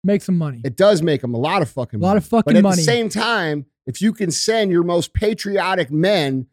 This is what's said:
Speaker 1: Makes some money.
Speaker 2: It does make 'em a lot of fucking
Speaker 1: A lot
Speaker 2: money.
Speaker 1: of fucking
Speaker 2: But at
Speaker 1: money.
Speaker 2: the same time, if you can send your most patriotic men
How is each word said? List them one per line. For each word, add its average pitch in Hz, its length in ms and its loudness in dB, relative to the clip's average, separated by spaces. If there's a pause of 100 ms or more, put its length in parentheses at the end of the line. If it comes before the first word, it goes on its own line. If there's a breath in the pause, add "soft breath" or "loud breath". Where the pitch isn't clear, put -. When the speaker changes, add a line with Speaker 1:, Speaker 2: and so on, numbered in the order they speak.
Speaker 1:
Makes 196 220 0
some 185 120 0
money. 139 260 -4
Speaker 2:
It 131 120 -6
does 196 260 4
make 151 220 0
'em 120 100 -4
a 117 40 -2
lot 165 240 0
of 120 80 -2
fucking 117 300 -8
Speaker 1:
A - 20 0
lot 180 80 0
Speaker 2:
money. 208 80 2
Speaker 1:
of 175 80 -2
fucking 226 160 2 (100)
Speaker 2:
But 220 40 6
at 208 60 6
Speaker 1:
money. 190 140 2
Speaker 2:
the 170 60 -2
same 233 260 0
time, 175 580 -2 (200)
if 127 160 -10
you 214 100 2
can 185 180 -2
send 220 400 0
your 170 120 4
most 175 320 -2
patriotic 190 760 -2
men 151 640 0